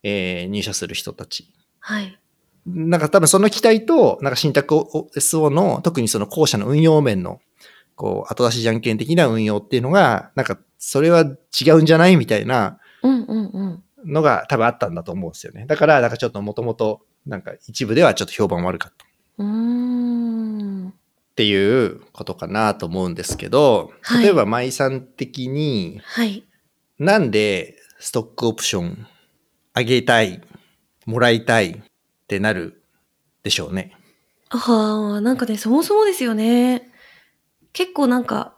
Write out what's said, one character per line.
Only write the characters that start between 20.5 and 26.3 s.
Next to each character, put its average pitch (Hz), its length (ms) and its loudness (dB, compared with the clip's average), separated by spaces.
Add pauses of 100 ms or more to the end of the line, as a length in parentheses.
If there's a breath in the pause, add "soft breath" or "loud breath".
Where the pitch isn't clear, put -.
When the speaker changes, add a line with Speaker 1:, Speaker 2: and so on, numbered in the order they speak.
Speaker 1:
っ - 40 -20 (420)
て 110 100 0
い 104 400 2
う - 160 -8 (100)
こ - 120 -18
と 92 100 -10
か - 140 -12
な 104 260 0
と - 140 -8
思 92 180 -4
う 90 40 -4
ん 85 40 -6
で 85 100 -10
す - 140 -8
け - 120 -12
ど、 120 420 4 (100)
Speaker 2:
は 240 200 0
い。 - 20 4
Speaker 1:
例 208 80 6
え - 20 4
ば 117 140 4
舞 123 240 -2
さ 139 160 -2
ん 131 140 -4
的 127 480 -10
に、 127 540 -4
Speaker 2:
は 233 220 -4
い。 208 180 -8 (540)